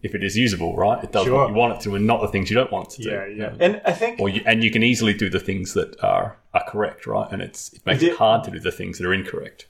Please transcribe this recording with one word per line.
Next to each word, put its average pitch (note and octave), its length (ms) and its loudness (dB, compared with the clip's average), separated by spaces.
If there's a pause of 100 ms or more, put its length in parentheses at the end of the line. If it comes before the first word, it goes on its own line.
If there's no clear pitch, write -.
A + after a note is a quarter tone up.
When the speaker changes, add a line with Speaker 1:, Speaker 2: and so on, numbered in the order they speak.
Speaker 1:
if G#2 140 -6
it F#2 80 -2
is F#2+ 120 -2
usable, F#2+ 400 2
right? - 280 2
It - 80 -14
does G2+ 140 2
Speaker 2:
Sure. B2+ 160 4
Speaker 1:
what B2 80 2
you G#2 40 -4
want A#2 220 2
it - 60 -12
to G2+ 120 -4
and G2+ 100 0
not A2 160 4
the G#2 80 -2
things G2 220 -2
you G#2+ 60 2
don't B2+ 160 2
want G2 140 -6 (120)
it A#2+ 40 -12
to G2 80 -6
Speaker 2:
Yeah, G2 160 -6
Speaker 1:
do. G2+ 80 -12
Speaker 2:
yeah. G#2+ 160 -8
Speaker 1:
Um, A2+ 100 -14
Speaker 2:
And G3+ 240 4
I F#3 80 2
think A3+ 260 -2
Speaker 1:
or G2 100 0
you, F#2+ 180 -2
and A2+ 180 4
you A2 80 4
can A2+ 100 2
easily A2+ 320 4
do G#2 160 -2
the F#2 100 0
things F#2+ 340 -6
that E2+ 280 -2
are, - 360 0 (160)
are - 140 2
correct, - 380 -4
right? G#2+ 240 -4
And G2 100 -6
it's, - 320 -12
it - 140 -12
makes C3+ 160 2
Speaker 2:
Yeah. E3+ 120 6
Speaker 1:
it - 20 -8
hard A2+ 280 4
to - 60 -10
do F2+ 80 -10
the F2 140 -4
things F2+ 260 -8
that F2+ 80 -4
are F#2 80 2
incorrect. - 560 -8